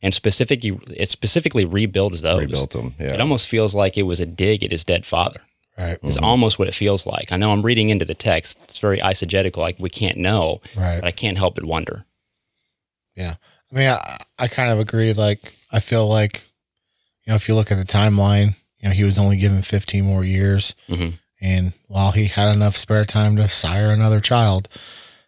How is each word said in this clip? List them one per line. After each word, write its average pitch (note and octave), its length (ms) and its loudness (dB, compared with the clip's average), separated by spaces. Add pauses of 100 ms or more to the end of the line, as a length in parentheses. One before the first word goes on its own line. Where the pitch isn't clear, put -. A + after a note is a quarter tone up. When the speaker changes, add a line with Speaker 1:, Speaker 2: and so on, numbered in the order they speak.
Speaker 1:
and G2 120 0
specific-, A#2+ 520 0
it - 440 -6
specifically C3 560 0
rebuilds G2 580 -2
those. E2 180 2
Speaker 2:
Rebuilt C#2 300 -4
them, B1 280 -8
yeah. C#2 140 -6
Speaker 1:
It - 80 -4
almost C#3 260 -2
feels A2 280 0
like G2 200 0
it G2+ 80 0
was F2 160 -4
a F2 60 -4
dig F#2+ 380 0
at F2+ 80 -4
his E2 120 -4
dead F2+ 220 -2
father. - 360 -4 (360)
Speaker 3:
Right. E2+ 260 -6
Speaker 1:
It's C#2+ 140 -2
Speaker 2:
Mm-hmm. - 80 -2
Speaker 1:
almost A#2 320 2
what G2 100 0
it - 60 -6
feels G2+ 320 -2
like. - 260 -8
I F2+ 60 -2
know G#2 140 2
I'm G#2 120 2
reading G#2+ 260 2
into F#2+ 160 0
the D2+ 100 -6
text. - 480 -2
It's - 160 -18
very G2+ 180 0
eisegetical. F#2+ 600 -2
Like, E2+ 220 -4
we F#2 120 -6
can't - 260 -2
know, F2+ 440 0 (140)
Speaker 3:
Right. F2 240 -2
Speaker 1:
but F2+ 80 -4
I E2+ 40 -4
can't G2 260 -6
help F#2 180 -2
but D#2+ 100 -8
wonder. D#2+ 400 -6 (1120)
Speaker 3:
Yeah. F2 200 -8 (360)
I B2+ 40 -8
mean, C3+ 140 2
I, - 280 -2 (220)
I A#2+ 80 0
kind B2 240 -2
of G#2+ 80 2
agree. A2 340 0
Like, G#2 400 -2 (180)
I A#2 80 0
feel A2+ 280 0
like, G#2+ 360 0 (840)
you A2 60 -4
know, A2 40 2
if G#2 120 -2
you A2 80 2
look G#2+ 160 2
at G2 60 2
the F#2+ 80 -2
timeline, G2+ 680 4 (240)
you G2+ 100 -2
know, F#2 60 2
he G2+ 100 2
was G2 120 2
only G2+ 200 4
given G2 240 2
fifteen G2+ 420 -2
more F#2+ 220 0
years. G2 500 0 (140)
Speaker 1:
Mm-hmm. F2 220 -4 (280)
Speaker 3:
And F#2 320 0 (160)
while G2 240 0
he G#2+ 140 2
had G#2 280 2
enough G#2 220 4
spare G#2+ 300 2
time G#2+ 320 2
to G#2 100 4
sire G#2 440 0
another G#2+ 280 4
child, G#2 480 2 (600)